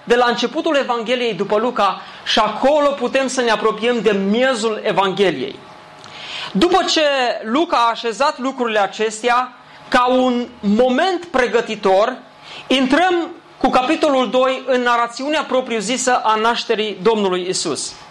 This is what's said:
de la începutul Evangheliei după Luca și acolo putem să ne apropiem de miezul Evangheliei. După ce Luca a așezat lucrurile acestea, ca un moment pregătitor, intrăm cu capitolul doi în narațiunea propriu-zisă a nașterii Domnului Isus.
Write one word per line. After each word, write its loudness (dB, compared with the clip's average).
de 2
la 4
începutul -2
Evangheliei -2
după -2
Luca 0
și 0
acolo 2
putem -2
să -2
ne 2
apropiem 0
de 2
miezul 0
Evangheliei. 0
După 2
ce 0
Luca 0
a 4
așezat -2
lucrurile -2
acestea, -2
ca 2
un 2
moment 2
pregătitor, 0
intrăm 2
cu 0
capitolul 2
doi 0
în 2
narațiunea 0
propriu-zisă -2
a 2
nașterii -2
Domnului 0
Isus. -4